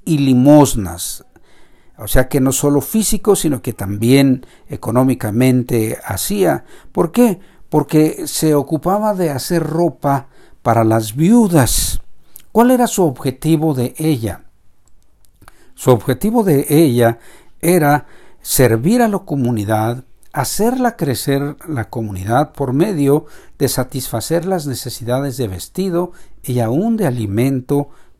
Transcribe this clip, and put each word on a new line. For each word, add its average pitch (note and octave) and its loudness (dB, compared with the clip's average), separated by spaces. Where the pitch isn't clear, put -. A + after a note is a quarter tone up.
y D#3 2
limosnas. C3 4
O G#2+ -12
sea B2+ 4
que C#3 0
no C3 2
solo C#3+ 0
físico, G3+ 0
sino C#3+ -4
que A#2 -10
también B2+ 2
económicamente A#2+ 0
hacía. F#3 -2
¿Por E3+ -2
qué? A#3 2
Porque D3+ 0
se D#3 0
ocupaba F#3 -2
de F3+ -2
hacer D#3+ -2
ropa D3 -2
para A2+ 2
las A2 0
viudas. F3 2
¿Cuál A#3+ 4
era B3 4
su - -2
objetivo D3+ 0
de B2+ -2
ella? B2 -4
Su - 0
objetivo G3 0
de D3 2
ella A#2+ 4
era D3+ 2
servir C3+ 2
a A3+ 2
la G3+ -2
comunidad, A#2 -2
hacerla A#3 -2
crecer C#3+ -4
la B2+ -6
comunidad A2 -4
por B2+ -6
medio D3 0
de C3+ 0
satisfacer C3+ -4
las F3+ -4
necesidades B2 -6
de B2 -4
vestido F3 -6
y B2 -2
aún E3 0
de G#3 0
alimento B2+ -2